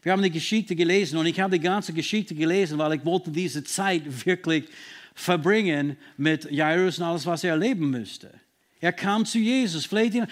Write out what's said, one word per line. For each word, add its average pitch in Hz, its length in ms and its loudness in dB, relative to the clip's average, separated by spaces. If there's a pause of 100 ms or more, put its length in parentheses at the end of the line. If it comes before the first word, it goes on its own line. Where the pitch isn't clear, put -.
Wir 170 100 0
haben 196 100 4
die 190 80 4
Geschichte 175 460 -2
gelesen 170 420 2
und 160 80 2
ich 170 140 0
habe 190 180 2
die 156 60 -2
ganze 180 300 -2
Geschichte 165 420 -2
gelesen, 160 420 2
weil 156 200 2
ich 135 80 -8
wollte 175 260 0
diese 151 320 -4
Zeit 151 640 -2
wirklich 165 400 0 (480)
verbringen 170 840 0 (220)
mit 151 340 0
Jairus 160 480 2
und 170 60 -2
alles, 170 200 -2
was 170 200 -2
er 175 60 0
erleben 165 380 0
müsste. 120 400 -8 (520)
Er 170 100 2
kam 202 340 0
zu 226 140 -2
Jesus, 220 460 0
flehte 220 320 0
ihn. 226 140 0